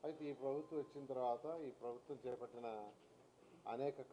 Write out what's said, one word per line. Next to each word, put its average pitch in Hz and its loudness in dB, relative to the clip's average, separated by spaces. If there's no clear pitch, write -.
అయితే 156 -2
ఈ - 0
ప్రభుత్వం 147 2
వచ్చిన 139 -4
తర్వాత 123 4
ఈ 127 -2
ప్రభుత్వం 120 -4
చేపట్టిన 120 -4
అనేక 135 4